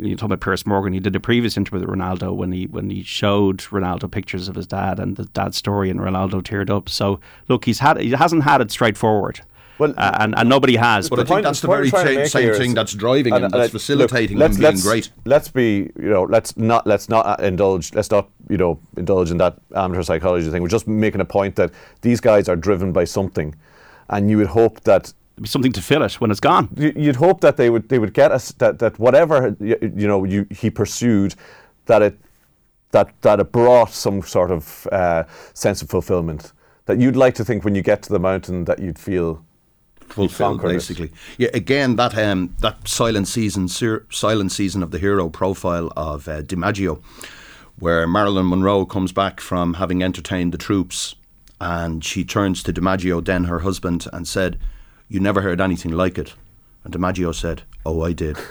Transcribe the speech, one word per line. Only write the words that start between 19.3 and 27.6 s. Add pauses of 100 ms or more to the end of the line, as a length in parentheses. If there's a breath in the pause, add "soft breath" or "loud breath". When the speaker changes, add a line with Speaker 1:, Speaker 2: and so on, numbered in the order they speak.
Speaker 2:
in
that (180)
amateur
psychology
thing.
We're
just
making
a
point
that (300 loud breath)
these
guys
are
driven
by
something, (540 soft breath)
and
you
would
hope
that (260)
Speaker 1:
There'd
be
something
to
fill
it
when
it's
gone.
Speaker 2:
you,
you'd
hope
that
they